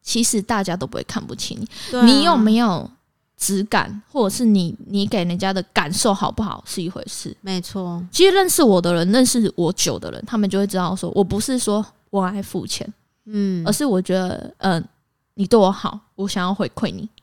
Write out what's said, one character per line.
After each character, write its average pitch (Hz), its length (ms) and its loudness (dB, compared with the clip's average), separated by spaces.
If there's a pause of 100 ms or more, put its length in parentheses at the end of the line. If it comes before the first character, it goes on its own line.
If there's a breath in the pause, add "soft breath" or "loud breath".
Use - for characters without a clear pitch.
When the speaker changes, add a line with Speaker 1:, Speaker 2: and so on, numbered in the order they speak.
Speaker 1:
其 - 220 -2
实 226 180 0
大 208 220 -2
家 180 140 -4
都 185 100 -6
不 - 100 -10
会 64 60 -6
看 - 220 -8
不 - 100 -12
起 - 240 -10
你。 226 80 -10 (240 loud breath)
Speaker 2:
对 247 100 0
啊。 240 40 6
Speaker 1:
你 262 180 8
有 330 140 4
没 220 200 4
有 220 320 0 (480)
质 190 280 -2
感， 208 460 -2
或 240 180 0
者 202 80 -4
是 254 80 -2
你， 190 300 4 (140)
你 202 180 0
给 208 160 -2
人 175 160 -2
家 190 140 -2
的 190 100 -2 (100)
感 165 200 0
受 202 200 2
好 196 180 -2
不 - 120 -6
好 - 240 -8
是 - 160 -8
一 165 80 -6
回 - 160 -14
事。 - 340 -12
Speaker 2:
没 190 200 -4
错。 175 500 -8
Speaker 1:
其 - 140 4
实 381 100 8
认 381 160 4
识 - 120 2
我 202 180 6
的 175 120 2
人， 175 200 2
认 254 120 6
识 233 300 0
我 170 200 0
久 131 220 -2
的 - 140 -10
人， 60 160 -12
他 233 100 -6
们 208 140 2
就 196 80 0
会 202 80 0
知 196 100 -4
道 180 200 0
说， 175 180 -6
我 208 80 4
不 190 160 0
是 254 180 -2
说 214 280 0 (260)
我 202 100 -2
爱 196 220 -4
付 185 240 -6
钱， - 260 -8 (340)
Speaker 2:
嗯。 196 380 -2
Speaker 1:
而 196 80 0
是 294 120 -2
我 190 180 2
觉 185 120 -2
得， 185 440 -4
呃， 175 240 0 (520)
你 196 120 -2
对 233 100 4
我 196 140 6
好， - 260 -6 (200)
我 196 100 -6
想 190 160 -4
要 185 100 -2
回 196 220 -2
馈 - 180 -4
你。 202 160 -10 (140)